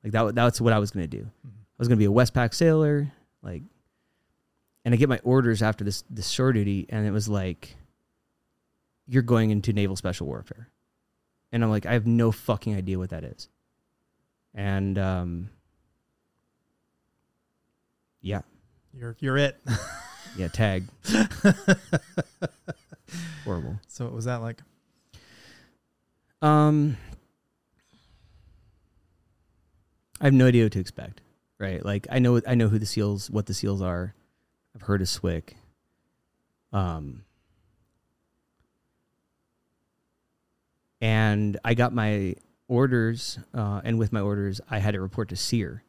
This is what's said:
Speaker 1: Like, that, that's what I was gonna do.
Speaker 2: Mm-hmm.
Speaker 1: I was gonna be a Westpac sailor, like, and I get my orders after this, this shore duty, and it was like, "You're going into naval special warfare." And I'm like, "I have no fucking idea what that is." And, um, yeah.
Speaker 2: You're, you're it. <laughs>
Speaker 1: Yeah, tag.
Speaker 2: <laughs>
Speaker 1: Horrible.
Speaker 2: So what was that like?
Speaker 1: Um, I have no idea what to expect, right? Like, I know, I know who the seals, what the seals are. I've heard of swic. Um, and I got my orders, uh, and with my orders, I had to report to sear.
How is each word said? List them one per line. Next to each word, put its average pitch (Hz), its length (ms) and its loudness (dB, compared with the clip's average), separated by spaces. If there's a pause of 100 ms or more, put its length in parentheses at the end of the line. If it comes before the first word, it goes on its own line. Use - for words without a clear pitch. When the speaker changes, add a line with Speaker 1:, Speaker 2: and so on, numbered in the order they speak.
Speaker 1:
Like, 104 80 -4
that, 110 220 2
that's 120 260 2
what 117 140 4
I 107 40 4
was 104 120 0
gonna 87 180 -4
do. 53 140 -10
Speaker 2:
Mm-hmm. - 260 -18
Speaker 1:
I 107 300 -20
was 120 100 0
gonna 120 100 4
be 104 60 6
a 98 60 6
Westpac 120 440 2
sailor, 151 560 2 (320)
like, 90 200 -10 (1200)
and 120 100 4
I 113 40 4
get 139 100 6
my 127 160 0
orders 120 380 4
after 107 200 0
this, 101 260 -6
this 110 200 -8
shore 131 240 2
duty, 101 380 0
and 107 180 -2
it - 20 0
was 107 180 -2
like, 95 460 -6 (1300)
"You're 123 160 2
going 113 260 4
into 104 220 0
naval 98 240 0
special 87 320 -6
warfare." 65 400 -14 (840)
And 117 140 0
I'm 110 60 2
like, 104 160 0
"I 113 80 0
have 110 120 0
no 117 240 4
fucking 107 460 -4
idea 92 200 -4
what 92 140 -6
that 80 140 -10
is." - 240 -16 (1040)
And, 98 420 -2
um, 90 540 -4 (2750)
yeah. 98 220 -6 (520)
Speaker 2:
You're, 117 240 -14
you're 135 200 -2
it. 139 280 0
<laughs> 127 40 -6 (640)
Speaker 1:
Yeah, 90 120 -4
tag. 95 360 0 (180)
Speaker 2:
<laughs> 214 120 -2 (2250)
Speaker 1:
Horrible. 85 440 -6
Speaker 2:
So - 160 -10
what 117 80 -8
was 113 140 -8
that 120 160 -4
like? 117 180 -10 (1800)
Speaker 1:
Um, 151 560 4 (3250)
I 151 40 -4
have 139 100 6
no 127 120 8
idea 120 180 6
what 107 80 0
to 95 80 -2
expect, - 420 -12 (360)
right? 95 240 -6
Like, 101 280 -4
I 131 80 0
know, 123 280 4
I 127 80 0
know 117 140 4
who 107 100 4
the 107 60 -2
seals, 101 460 -2
what 104 160 -2
the 95 80 -6
seals 98 260 -2
are. 90 340 -4 (600)
I've - 80 -20
heard 101 180 2
of 92 80 0
swic. - 460 -4 (1160)
Um, 82 540 -4 (3750)
and 107 640 2
I 117 100 2
got 120 180 0
my 104 420 -2 (340)
orders, 120 680 0 (160)
uh, 101 300 -4
and 113 140 0
with 110 140 0
my 110 80 -2
orders, 101 400 -4 (100)
I 110 80 -4
had 101 160 0
to 92 60 -4
report 98 300 -6
to 90 60 -8
sear. - 520 -4